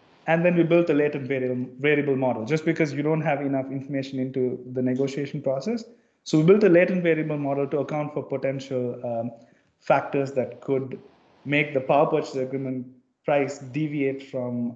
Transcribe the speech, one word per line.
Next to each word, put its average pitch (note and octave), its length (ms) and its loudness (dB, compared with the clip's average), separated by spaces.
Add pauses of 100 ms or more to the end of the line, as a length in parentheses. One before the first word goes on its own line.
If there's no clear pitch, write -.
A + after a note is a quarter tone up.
(260)
and E3 180 2
then F3 120 4
we E3 80 6
built E3+ 260 4
a D3+ 40 4
latent D3 340 0
variable, B2+ 420 -2 (100)
variable C#3+ 360 2
model, B2 300 0
just D#3 200 -2
because D#3 280 0
you C#3+ 80 -4
don't D#3 200 0
have D3 200 0
enough C3+ 300 -2
information C3+ 480 -6
into B2+ 400 -2 (140)
the B2+ 80 -2
negotiation C3+ 600 -2
process. G#3 420 -4 (400)
So D#3 160 2
we D#3 40 4
built G#3 200 8
a G3 60 8
latent F3+ 340 6
variable D#3 340 0
model C#3 300 -2
to D3+ 120 -2
account D3 340 -4
for C#3 100 -6
potential, C3 800 -4
um, A#2 260 -4 (480)
factors C#3 540 2
that B2 280 -4
could C3 380 -4 (460)
make D3 280 0
the C3+ 60 0
power D3 280 4
purchase D3+ 280 -2
agreement C3 500 -4 (380)
price C#3+ 360 0
deviate C3+ 640 -4
from, A#2+ 520 -6